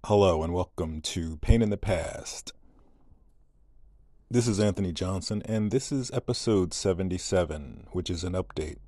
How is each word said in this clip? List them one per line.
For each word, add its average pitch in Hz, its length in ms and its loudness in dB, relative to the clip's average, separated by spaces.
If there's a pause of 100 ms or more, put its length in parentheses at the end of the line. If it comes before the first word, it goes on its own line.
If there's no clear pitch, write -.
Hello 95 380 6
and 82 120 -2
welcome 80 480 -4
to 82 340 -4
Pain 117 240 6
in 110 80 2
the 104 80 0
Past. - 800 -4 (1800)
This 117 180 4
is 101 100 2
Anthony 101 320 2
Johnson, 95 540 -4
and 107 260 0
this 131 220 0
is 131 200 -2
episode 107 600 0
seventy-seven, 87 1160 -2
which 90 180 -6
is 90 160 -4
an 90 80 -4
update. 78 560 -6